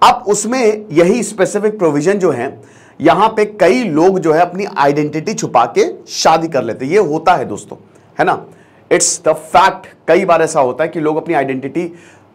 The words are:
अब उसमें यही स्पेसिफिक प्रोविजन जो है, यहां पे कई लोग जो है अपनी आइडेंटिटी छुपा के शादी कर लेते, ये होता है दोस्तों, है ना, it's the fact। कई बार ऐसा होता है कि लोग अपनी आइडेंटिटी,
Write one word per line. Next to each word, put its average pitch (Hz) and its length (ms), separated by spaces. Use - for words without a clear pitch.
अब 233 240
उसमें 214 680
यही 180 300
स्पेसिफिक 202 560
प्रोविजन 156 340
जो 185 180
है, 123 300
यहां 165 280
पे 214 160
कई 208 400
लोग 180 340
जो 160 140
है 156 80
अपनी 180 260
आइडेंटिटी 147 580
छुपा 120 300
के 214 440
शादी 165 400
कर 135 140
लेते, 117 240
ये 170 120
होता 160 360
है 135 100
दोस्तों, 101 320
है 151 60
ना, 170 220
it's - 260
the 156 160
fact। 185 520
कई 180 160
बार 165 180
ऐसा 156 180
होता 127 240
है 165 40
कि 165 120
लोग 151 160
अपनी 160 180
आइडेंटिटी, 139 580